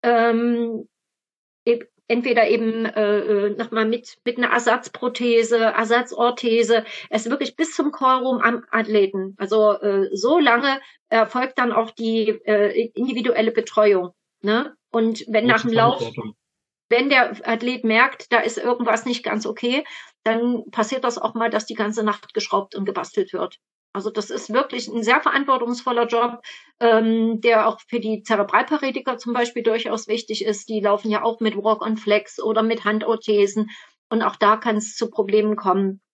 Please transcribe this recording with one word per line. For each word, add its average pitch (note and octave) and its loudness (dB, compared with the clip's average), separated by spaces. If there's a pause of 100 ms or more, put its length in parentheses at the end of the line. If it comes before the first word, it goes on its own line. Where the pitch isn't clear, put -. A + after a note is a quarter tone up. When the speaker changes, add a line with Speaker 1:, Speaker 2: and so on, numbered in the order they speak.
Speaker 1:
ähm, A#3 0 (760)
eb-, A#3 0 (180)
entweder A#3 2
eben, A3+ 0
äh, G#3 0
äh, G3+ 0
nochmal A3+ -2
mit, A#3 -4
mit A#3+ -4
einer - 0
Ersatzprothese, A#3+ 0
Ersatzorthese, A3+ 2 (240)
er G#3+ -4
ist A3 -2
wirklich C#4 -4
bis E4 -4
zum C#4+ -2
Callroom B3+ 0
am A#3 0
Athleten. G3 0
Also, G#3+ 2
äh, G3 0
so A#3+ 2
lange C4+ 2 (300)
erfolgt B3 0
dann A#3 0
auch A3+ 0
die, A3+ 0 (160)
äh, G#3+ 2
individuelle A3+ 0
Betreuung, G#3 2 (300)
ne? A#3 0 (160)
Und A3+ 0
wenn A3 2
Speaker 2:
Große A#3+ 4
Speaker 1:
nach A3 2
dem A#3 -2
Lauf, A#3 4
Speaker 2:
Verantwortung. - -8 (560)
Speaker 1:
wenn B3 2
der B3+ 2
Athlet A#3+ -4
merkt, A3+ 2
da A#3 4
ist A3 -2
irgendwas A#3 0
nicht A#3+ -4
ganz G#3+ -4
okay, A#3+ -2 (400)
dann A#3 0
passiert B3+ -2
das A#3 -2
auch A3 -4
mal, A3+ -2
dass G#3+ -4
die A3 -12
ganze G#3+ -2
Nacht - -4
geschraubt G3 -4
und G3+ -6
gebastelt F#3+ -4
wird. F3+ -8 (360)
Also G3+ -6
das G#3+ -6
ist A3+ -8
wirklich C4 -2
ein A3+ -4
sehr B3 4
verantwortungsvoller B3 0
Job, A#3 -2 (380)
ähm, A3+ 4
der A3+ 4
auch G#3+ -2
für A#3 -4
die G#3 -4
Zerebralparetiker B3+ 0
zum A#3+ -6
Beispiel A#3+ -2
durchaus A3+ -2
wichtig G#3+ -4
ist. G#3 -4
Die G#3+ -2
laufen G#3 0
ja G#3 0
auch A3+ -2
mit G#3+ 0
Walk-on-Flex G#3+ -2
oder A3 0
mit A3+ -2
Handorthesen. G#3+ 0 (400)
Und A3+ 0
auch - -2
da G#3+ 4
kann A3 -2
es - -6
zu A3+ -4
Problemen G#3+ 2
kommen. G3 0 (120)